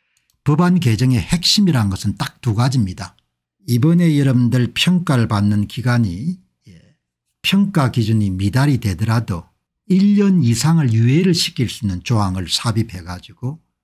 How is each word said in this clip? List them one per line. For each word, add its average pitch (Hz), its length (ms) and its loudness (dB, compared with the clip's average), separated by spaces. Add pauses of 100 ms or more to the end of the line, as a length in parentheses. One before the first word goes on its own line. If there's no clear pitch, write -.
(440)
법안 175 360 2
개정의 120 400 2
핵심이란 160 680 0
것은 95 260 -4
딱 - 220 -10 (100)
두 110 80 0
가지입니다. 110 600 -2 (500)
이번에 156 500 2
여러분들 123 560 2
평가를 170 540 0
받는 104 400 0
기간이, 120 720 -2 (300)
예, 85 260 -20 (460)
평가 190 500 0
기준이 107 380 0
미달이 101 480 0
되더라도 107 680 -4 (440)
일 196 280 2
년 196 260 2
이상을 127 520 2
유예를 139 400 2
시킬 139 340 -4
수 - 160 -12
있는 92 200 -4
조항을 95 440 -2
삽입해 110 560 -4
가지고 92 560 -12 (240)